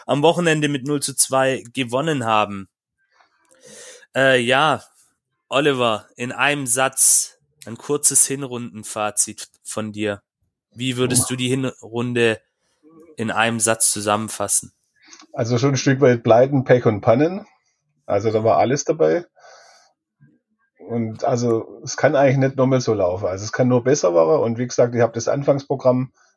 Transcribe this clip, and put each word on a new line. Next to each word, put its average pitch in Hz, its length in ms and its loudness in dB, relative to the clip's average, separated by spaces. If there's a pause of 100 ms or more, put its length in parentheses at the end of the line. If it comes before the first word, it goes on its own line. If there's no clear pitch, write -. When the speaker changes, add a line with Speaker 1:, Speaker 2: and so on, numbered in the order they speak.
Speaker 1:
am 139 160 0
Wochenende 160 460 2
mit 139 180 -4
null 147 140 -2
zu 135 140 -8
zwei 131 480 0 (100)
gewonnen 131 520 -4
haben. 104 440 0 (1500)
Äh, 131 260 4
ja, 131 420 2 (680)
Oliver, 127 580 0 (100)
in 123 160 -8
einem 139 340 -2
Satz - 720 0 (280)
ein 113 100 -14
kurzes 147 500 0
Hinrundenfazit 117 1200 -6 (140)
von 107 300 -8
dir. 104 300 -6 (520)
Wie 123 220 -6
würdest 123 320 0
du 127 80 -6
die 123 120 -4
Hinrunde 120 920 -2 (760)
in 110 140 -6
einem 113 300 0
Satz 113 320 0
zusammenfassen? 104 800 -4 (600)
Speaker 2:
Also 120 260 -2
schon 139 120 2
ein 135 60 -2
Stück 131 240 2
weit 123 220 4
Pleiten, 127 420 4
Pech 123 220 4
und 104 140 2
Pannen. 156 440 2 (640)
Also 104 240 0
da 107 140 0
war 107 140 4
alles 123 260 0
dabei. 160 420 0 (1500)
Und 110 460 -8
also 117 580 -2
es - 140 -10
kann 147 180 2
eigentlich 135 240 4
nicht 135 180 0
nochmal 131 240 2
so 117 140 0
laufen. 95 320 -2
Also 95 180 -6
es 104 80 -12
kann 127 160 2
nur 123 140 2
besser 170 320 2
werden. 160 260 4
Und 117 180 -2
wie 123 80 -4
gesagt, 123 280 0
ich 117 60 2
hab 117 120 2
das 113 160 -6
Anfangsprogramm 135 840 0 (240)